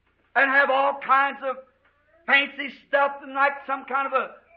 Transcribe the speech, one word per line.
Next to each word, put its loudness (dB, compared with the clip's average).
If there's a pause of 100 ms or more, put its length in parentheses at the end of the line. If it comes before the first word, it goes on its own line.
(360)
and 2
have 4
all 0
kinds 0
of -6 (680)
fancy 0 (160)
stuff 0
and -16
like 0
some -8
kind -4
of -10
a -2 (200)